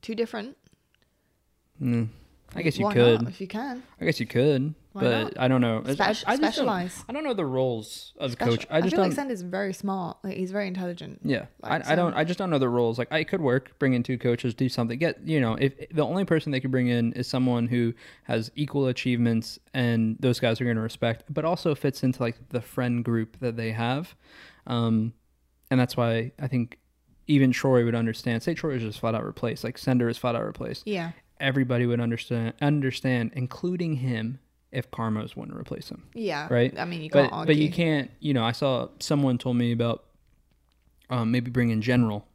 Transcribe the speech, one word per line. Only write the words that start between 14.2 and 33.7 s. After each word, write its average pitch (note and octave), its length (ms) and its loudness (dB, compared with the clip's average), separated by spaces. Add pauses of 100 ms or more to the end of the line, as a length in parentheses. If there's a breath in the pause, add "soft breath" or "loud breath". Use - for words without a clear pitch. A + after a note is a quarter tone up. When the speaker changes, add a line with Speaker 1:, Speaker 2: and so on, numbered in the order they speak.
Speaker 2:
do C3 160 2
something. A#2 280 -2
Get, E3 280 -2
you D#3 120 2
know, A2+ 180 2
if, C3+ 220 0
if - 120 -12
the D#3+ 160 0
only F#3 180 0
person D#3 260 2
they C3 100 0
could C3 100 -2
bring B2+ 180 2
in A#2 240 2
is B2 140 -4
someone B2 420 2
who A#2 240 2 (320 loud breath)
has A2+ 300 -2
equal C#3+ 320 0
achievements A#2+ 720 0 (160)
and A#2 460 2
those B2 200 2
guys A2+ 200 2
are B2+ 40 -2
gonna A2+ 160 0
respect, A2+ 480 -4
but D3+ 160 -4
also E3 300 0
fits - 280 -2
into, B2+ 200 0
like, A#2 140 -2 (140)
the A#2 120 -4
friend A#2+ 420 -4
group A2+ 360 -2
that A#2 160 -4
they A2+ 160 -4
have. A#2+ 420 -4 (520 loud breath)
Um, A2+ 460 2 (580)
and C3 80 4
that's B2 180 2
why A#2 420 0
I C#3+ 100 -6
think A#2+ 300 -2 (480)
even C3+ 240 6
Troy B2 340 4
would A#2 120 2
understand. A2+ 460 0
Say E3+ 120 0
Troy D#3 220 -4
is A#2 60 -2
just G#2+ 180 -6
flat A2+ 140 0
out A2 120 -2
replaced, A#2 360 -4
like, - 140 -6
Sender B2 320 2
is A#2 80 -2
flat A#2+ 200 -2
out A2+ 100 -2
replaced. - 400 -8
Speaker 1:
Yeah. F3 240 -4 (280)
Speaker 2:
Everybody B2+ 460 2
would A#2+ 160 2
understand, A#2 600 -2
understand, C3 720 0
including E3 640 -4